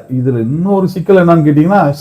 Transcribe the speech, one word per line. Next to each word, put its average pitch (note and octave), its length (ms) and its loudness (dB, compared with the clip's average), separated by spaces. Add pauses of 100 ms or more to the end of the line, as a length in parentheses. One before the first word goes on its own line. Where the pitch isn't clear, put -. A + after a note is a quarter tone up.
(200)
இதுல B2 200 -2 (100)
இன்னொரு F#3 440 -2
சிக்கல் F#3 280 2
என்னன்னு E3+ 260 2
கேட்டீங்கன்னா, D#3+ 340 2 (200)